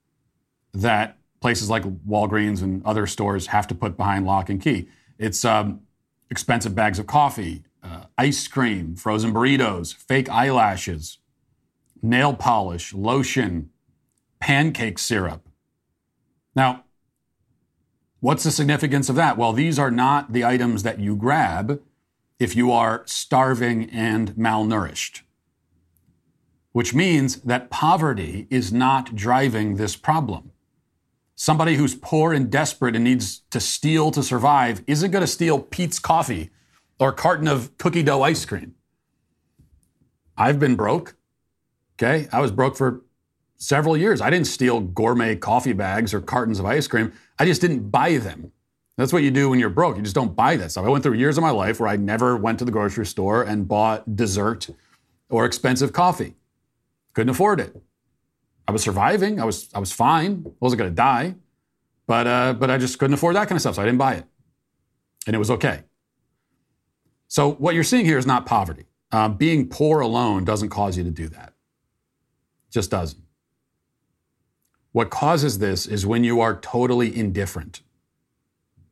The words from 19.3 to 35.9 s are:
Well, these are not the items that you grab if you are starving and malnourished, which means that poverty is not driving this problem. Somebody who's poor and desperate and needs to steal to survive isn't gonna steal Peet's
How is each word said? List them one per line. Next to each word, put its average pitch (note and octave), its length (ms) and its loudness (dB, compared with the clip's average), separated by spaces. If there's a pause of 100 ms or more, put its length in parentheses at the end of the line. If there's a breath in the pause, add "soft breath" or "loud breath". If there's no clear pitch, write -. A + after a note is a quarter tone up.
Well, A#2 160 2
these D3+ 240 0
are C#3 140 2
not C3 420 2
the A#2+ 100 2
items A#2+ 400 2
that A2 160 -4
you G#2 160 -2
grab A2+ 680 0 (580)
if A2+ 160 -2
you B2 160 4
are A#2 340 2
starving B2 840 0
and A2+ 420 -2
malnourished, A2 880 -2 (1500)
which A#2 220 -2
means C#3+ 480 2
that B2 280 -2
poverty A#2+ 800 -2
is A2+ 240 -2
not B2+ 420 0
driving A2 600 0
this G2+ 200 -4
problem. C#3 560 -4 (880)
Somebody D#3 380 2
who's C#3 200 0
poor D#3+ 380 0
and C#3 160 0
desperate C#3 460 -2
and A2+ 80 0
needs A#2+ 460 0
to B2 100 -4
steal D#3 520 0
to C#3+ 120 -2
survive B2+ 640 2
isn't D3+ 240 0
gonna F3+ 160 2
steal D#3 320 0
Peet's - 400 -6